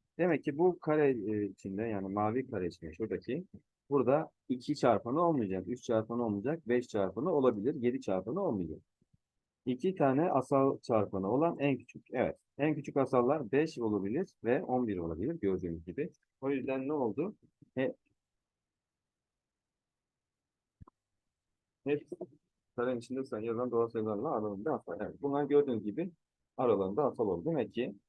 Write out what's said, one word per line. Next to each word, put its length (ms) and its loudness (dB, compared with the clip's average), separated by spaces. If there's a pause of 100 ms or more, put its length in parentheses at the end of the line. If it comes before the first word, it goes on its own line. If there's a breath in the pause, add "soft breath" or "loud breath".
(180)
Demek 260 2
ki 140 -2
bu 220 2
kare, 300 4
e, 360 0
içinde, 380 -6
yani 240 -4
mavi 420 0
kare 180 -2
içinde 260 -10
şuradaki, 520 -4 (440)
burada 400 2 (200)
iki 260 -2
çarpanı 460 2
olmayacak, 460 2
üç 160 -6
çarpanı 420 0
olmayacak, 420 -2
beş 200 2
çarpanı 440 -2
olabilir, 440 2
yedi 260 0
çarpanı 400 -2
olmayacak. 380 -2 (840)
İki 300 0
tane 360 2
asal 480 2
çarpanı 520 0
olan 280 2
en 180 2
küçük. 340 -18
Evet. 260 0 (200)
En 180 0
küçük 220 -6
asallar 540 2
beş 280 2
olabilir 540 -2 (100)
ve 200 2
on 240 0
bir 100 -2
olabilir 360 -2
gördüğünüz 520 -2
gibi. 240 -6 (320)
O 80 -2
yüzden 380 -2
ne 60 -2
oldu? 420 -2 (400)
He-, 200 -2 (4000)
hep 200 -2 (680)
karenin 240 -2
içinde 240 -6
say-, 220 -6
yazan 260 -2
doğal 160 4
sayılarla 440 -2
aralarında 420 -2
asal. 280 -6
Evet. 200 -8
Bunlar 220 0
gördüğünüz 400 4
gibi 280 -4 (460)
aralarında 480 2
asal 220 0
oldu. 180 -2
Demek 280 -2
ki 220 -4 (140)